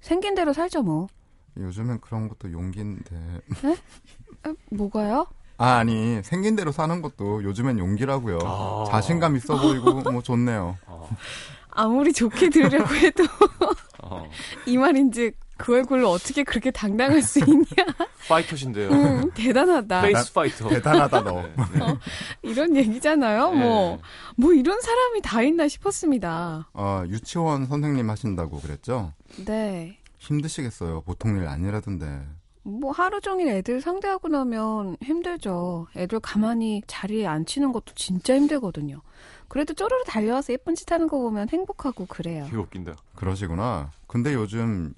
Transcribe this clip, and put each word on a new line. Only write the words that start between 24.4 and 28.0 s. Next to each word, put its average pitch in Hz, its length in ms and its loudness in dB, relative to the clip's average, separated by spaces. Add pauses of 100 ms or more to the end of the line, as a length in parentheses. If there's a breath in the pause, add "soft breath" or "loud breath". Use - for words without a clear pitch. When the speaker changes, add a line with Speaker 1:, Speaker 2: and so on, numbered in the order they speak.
Speaker 1:
이런 330 260 4
사람이 466 420 2
다 226 200 0
있나 302 260 4
싶었습니다. 175 1040 -2
Speaker 2:
어, 98 360 -2
유치원 139 580 -2
선생님 143 420 0